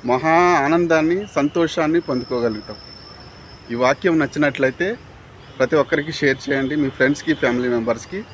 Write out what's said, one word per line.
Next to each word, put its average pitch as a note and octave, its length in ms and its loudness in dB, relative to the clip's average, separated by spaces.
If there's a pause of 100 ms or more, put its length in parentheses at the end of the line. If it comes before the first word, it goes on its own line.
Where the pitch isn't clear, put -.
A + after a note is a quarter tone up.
మహా E3 600 2
ఆనందాన్ని, E3 680 2
సంతోషాన్ని D#3 640 0
పొందుకోగలుగుతాం. A#2+ 760 -4 (960)
ఈ A#2 40 -4
వాక్యం C#3+ 440 2
నచ్చినట్లయితే D3 760 -2 (600)
ప్రతి C3 180 0
ఒక్కరికి D3 360 0
షేర్ C3+ 260 0 (120)
చేయండి, C3+ 260 -2
మీ D3 140 0
ఫ్రెండ్స్కి, C#3 440 0
ఫ్యామిలీ B2 360 0
మెంబర్స్కి. A#2 500 -4 (140)